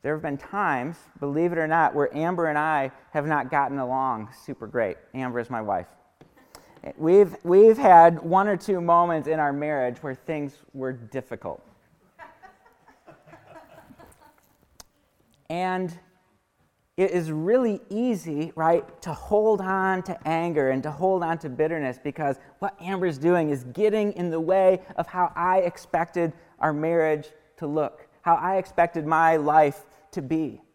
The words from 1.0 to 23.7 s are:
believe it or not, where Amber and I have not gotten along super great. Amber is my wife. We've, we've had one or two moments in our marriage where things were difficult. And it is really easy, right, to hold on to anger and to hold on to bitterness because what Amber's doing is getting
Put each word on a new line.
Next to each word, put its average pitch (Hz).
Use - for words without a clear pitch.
believe 151
it 165
or 156
not, 160
where 143
Amber 170
and 151
I 151
have 147
not 143
gotten 139
along 127
super 123
great. 107
Amber 127
is 110
my 117
wife. 98
We've, 175
we've 208
had 170
one 190
or 196
two 185
moments 170
in 160
our 147
marriage 139
where 139
things 147
were 131
difficult. 117
And 185
it 185
is 165
really 202
easy, 165
right, 165
to 165
hold 208
on 190
to 185
anger 160
and 131
to 151
hold 180
on 165
to 151
bitterness 151
because 143
what -
Amber's 180
doing 160
is 131
getting 208